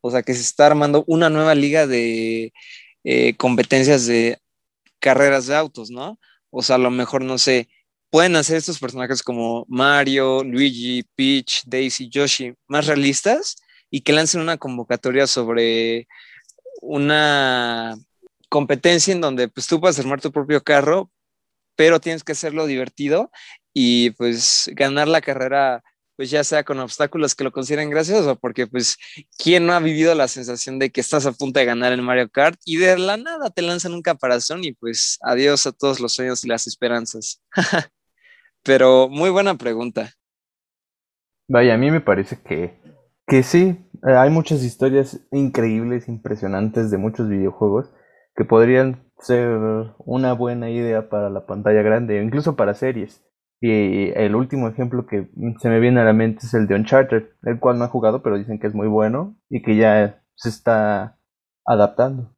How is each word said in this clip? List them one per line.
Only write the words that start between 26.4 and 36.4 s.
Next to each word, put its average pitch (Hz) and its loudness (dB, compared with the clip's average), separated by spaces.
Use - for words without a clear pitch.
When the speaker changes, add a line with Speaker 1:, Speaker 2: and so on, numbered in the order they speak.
Speaker 1:
sea 151 -2
con 135 -6
obstáculos 143 -4
que 139 -6
lo 135 -4
consideren 147 -6
gracioso, 160 0
porque, 127 -6
pues, 123 -4
¿quién 170 4
no 175 2
ha 175 2
vivido 160 2
la 139 2
sensación 127 -10
de 135 0
que - -6
estás 139 -2
a 135 -2
punto 135 -2
de 127 2
ganar 120 0
en 127 -4
Mario 123 0
Kart 151 0
y 160 -6
de 185 2
la 190 -2
nada 285 -8
te 180 -6
lanzan 175 -6
un 175 -10
caparazón 156 -2
y, 143 -10
pues, - -6
adiós 131 0
a 127 -6
todos 135 -2
los 120 -4
sueños 127 -6